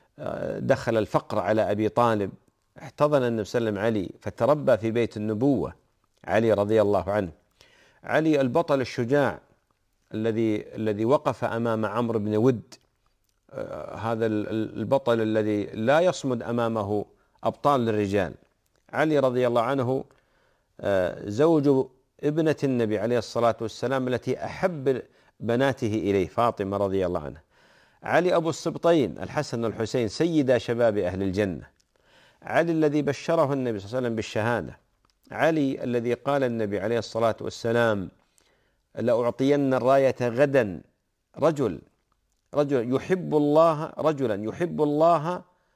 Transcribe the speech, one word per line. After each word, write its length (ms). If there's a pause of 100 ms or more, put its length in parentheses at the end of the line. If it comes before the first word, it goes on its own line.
(180)
آه، 400
دخل 400
الفقر 400
على 320
أبي 180
طالب، 420 (520)
احتضن 400
النبي 220
صلى 140
الله 220
عليه 0
وسلم 220
علي 80 (100)
فتربى 560
في 140
بيت 260
النبوة 580 (500)
علي 280
رضي 300
الله 280
عنه. 200 (720)
علي 360
البطل 400
الشجاع 600 (760)
الذي، 600
الذي 300
وقف 400
أمام 420
عمرو 320
بن 180
ود، 380 (760)
آه، 460
هذا 300
ال-، 220
ال-، 300
البطل 420
الذي 440
لا 360
يصمد 420
أمامه 600 (400)
أبطال 440
الرجال. 460 (580)
علي 260
رضي 280
الله 160
عنه، 420 (760)
آه، 480
زوج 580 (360)
ابنة 420
النبي 340
عليه 200
الصلاة 420
والسلام 480
التي 360
أحب 580 (380)
بناته 540
إليه، 340
فاطمة 480
رضي 300
الله 140
عنها. 220 (600)
علي 340
أبو 140
السبطين 680
الحسن 460
والحسين 440
سيدا 500
شباب 400
أهل 240
الجنة. 440 (760)
علي 300
الذي 300
بشره 500
النبي 260
صلى 80
الله 100
عليه 100
وسلم 100
بالشهادة. 640 (500)
علي 520
الذي 300
قال 300
النبي 360
عليه 180
الصلاة 420
والسلام: 720 (840)
"لأعطين 800
الراية 480
غدا 580 (580)
رجل، 420 (720)
رجل 400
يحب 420
الله، 640
رجلا 460
يحب 380
الله 600 (340)